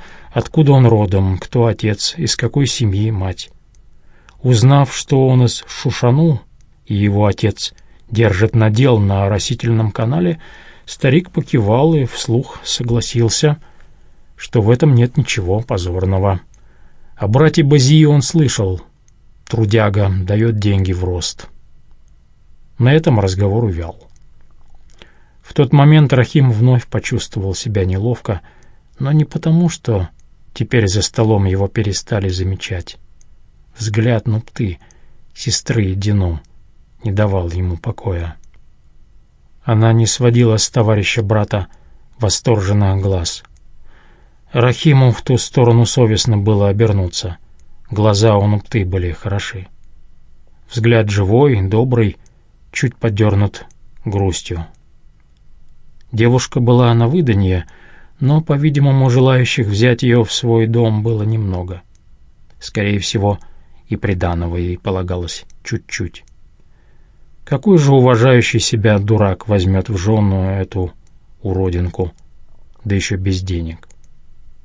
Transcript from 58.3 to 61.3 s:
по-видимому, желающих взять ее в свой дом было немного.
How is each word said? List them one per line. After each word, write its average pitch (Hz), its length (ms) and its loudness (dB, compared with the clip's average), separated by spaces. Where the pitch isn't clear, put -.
по-видимому, 139 680 2
желающих 127 580 2
взять 117 340 2
ее 120 220 4
в 98 100 -6
свой 117 320 0
дом 110 380 0
было 110 200 -2
немного. 92 600 -4